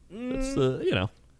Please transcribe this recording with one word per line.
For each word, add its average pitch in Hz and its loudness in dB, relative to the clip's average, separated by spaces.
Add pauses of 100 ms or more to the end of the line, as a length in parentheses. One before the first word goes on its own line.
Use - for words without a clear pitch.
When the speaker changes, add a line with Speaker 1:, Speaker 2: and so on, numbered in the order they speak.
(100)
Speaker 1:
It's, 262 -4
Speaker 2:
Mm. 131 2
Speaker 1:
uh, - -6
you 349 2
know. 92 2 (300)